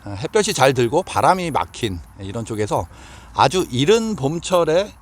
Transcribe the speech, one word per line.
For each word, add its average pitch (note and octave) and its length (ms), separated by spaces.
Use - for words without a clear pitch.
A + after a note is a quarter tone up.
아, G#2 60
햇볕이 D#3+ 420
잘 C#3 200
들고 B2 300
바람이 E3+ 480
막힌, G#2 480
예, G2+ 40
이런 G#2+ 220
쪽에서 G#2+ 420
아주 C#3 340
이른 G#3 460
봄철에, E3+ 880